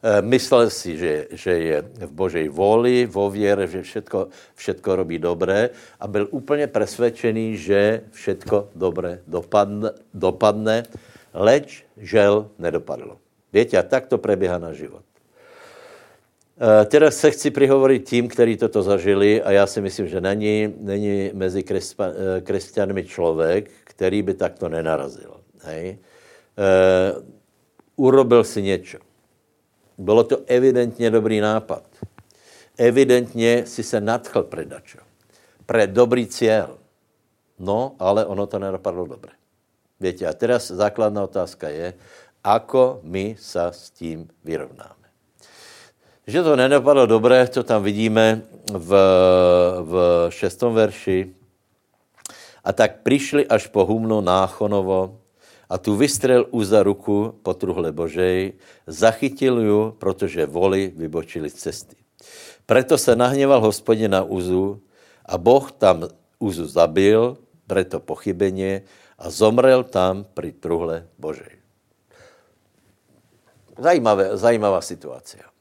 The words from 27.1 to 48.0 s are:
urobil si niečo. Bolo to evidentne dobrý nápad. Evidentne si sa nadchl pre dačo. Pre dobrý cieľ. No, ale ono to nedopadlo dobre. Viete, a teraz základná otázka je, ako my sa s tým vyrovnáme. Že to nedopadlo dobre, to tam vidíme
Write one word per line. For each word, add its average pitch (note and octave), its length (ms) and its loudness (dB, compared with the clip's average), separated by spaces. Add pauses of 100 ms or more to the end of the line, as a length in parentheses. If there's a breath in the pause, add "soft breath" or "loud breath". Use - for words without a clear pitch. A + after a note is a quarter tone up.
urobil B2+ 400 6
si G#2 240 -4
niečo. F#2+ 320 -4 (1040)
Bolo G#2+ 240 4
to C3+ 240 -2
evidentne B2 640 2
dobrý A2 240 0
nápad. G#2+ 480 -4 (880 soft breath)
Evidentne A#2+ 960 2
si A2+ 160 -10
sa A2 160 -4
nadchl A2 480 -4
pre D2+ 160 -10
dačo. - 320 -20 (640 soft breath)
Pre A2 240 0
dobrý A#2 400 2
cieľ. A2 560 -2 (800)
No, A2 400 -4
ale G2+ 240 0
ono G2+ 240 -6
to G#2+ 80 -8
nedopadlo F#2+ 480 -8
dobre. - 320 -20 (640)
Viete, F2+ 240 -6
a D#2+ 80 -4
teraz A#2 400 -4
základná G#2 480 -2
otázka F2+ 480 -8
je, E2 240 -10 (480 soft breath)
ako A#2 640 0
my F#2+ 320 -8
sa F2 320 -6
s - 240 -20
tým E2 320 -12 (160)
vyrovnáme. - 640 -12 (1200 soft breath)
Že D#3 240 0
to D3+ 80 4
nedopadlo C3 480 4
dobre, A#2 400 4
to A#2+ 160 -4
tam A2 240 0
vidíme A2 560 2 (320)